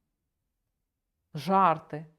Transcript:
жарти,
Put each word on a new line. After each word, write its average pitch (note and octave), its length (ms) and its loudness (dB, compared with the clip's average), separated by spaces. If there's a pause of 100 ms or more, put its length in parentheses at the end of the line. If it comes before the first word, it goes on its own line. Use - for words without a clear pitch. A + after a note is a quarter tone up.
(1300)
жарти, D#3+ 720 0 (140)